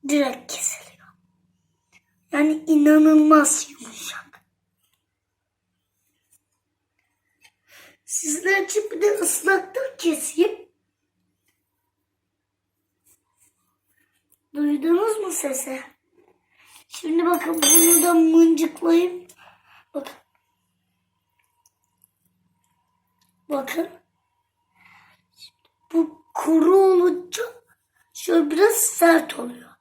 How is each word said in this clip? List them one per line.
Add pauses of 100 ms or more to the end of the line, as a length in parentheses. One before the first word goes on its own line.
Direkt
kesiliyor. (1200)
Yani
inanılmaz
yumuşak. (3500)
Sizler
için
bir
de
ıslaktan
keseyim. (3750)
Duydunuz
mu
sesi? (1040)
Şimdi
bakın
bunu
da
mıncıklayayım. (680)
Bakın. (3250)
Bakın. (2000)
Bu (100)
kuru
olunca (680)
şöyle
biraz
sert
oluyor. (100)